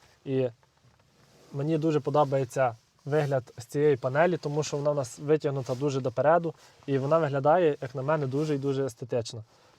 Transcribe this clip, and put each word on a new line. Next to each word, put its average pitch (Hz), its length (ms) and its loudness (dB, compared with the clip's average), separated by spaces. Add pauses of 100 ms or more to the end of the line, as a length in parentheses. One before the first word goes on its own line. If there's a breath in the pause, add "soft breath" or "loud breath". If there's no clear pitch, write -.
(260 soft breath)
і 131 220 0 (1080)
мені 151 240 -2
дуже 151 220 2
подобається 135 760 0 (300)
вигляд 139 520 -2
з 113 80 -14
цієї 147 320 2
панелі, 151 400 2
тому 151 260 -4
що 147 140 -6
вона 147 140 0
у - 20 -2
нас 143 260 -6
витягнута 139 560 0
дуже 135 260 -2
допереду, 151 520 2 (320 soft breath)
і 139 120 0
вона 139 200 2
виглядає, 147 640 2
як 135 140 -10
на 131 60 -6
мене, 147 260 0
дуже 147 280 -2
і - 20 -4
дуже 135 280 -2
естетично. 120 580 -6 (360 soft breath)